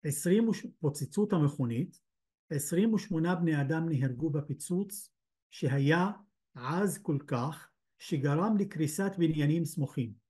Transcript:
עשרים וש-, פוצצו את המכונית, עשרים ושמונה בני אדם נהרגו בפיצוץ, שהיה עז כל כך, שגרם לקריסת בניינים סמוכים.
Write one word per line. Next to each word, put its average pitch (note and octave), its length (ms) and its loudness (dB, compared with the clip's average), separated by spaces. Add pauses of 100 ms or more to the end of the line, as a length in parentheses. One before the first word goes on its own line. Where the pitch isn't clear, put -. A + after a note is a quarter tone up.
עשרים F#3 440 2
וש-, - 180 -2 (140)
פוצצו D3+ 440 0
את G#3 80 0
המכונית, C#3+ 680 0 (500)
עשרים F3 440 2
ושמונה F3 400 0
בני E3 260 2
אדם D#3+ 280 0
נהרגו C3+ 420 0
בפיצוץ, F3 800 -4 (400)
שהיה D3 600 2 (440)
עז D#3 480 -2
כל C#3+ 240 -2
כך, C3+ 440 -4 (280)
שגרם D#3+ 600 0
לקריסת G3 600 -2
בניינים D#3 460 2
סמוכים. C3 480 -4 (180)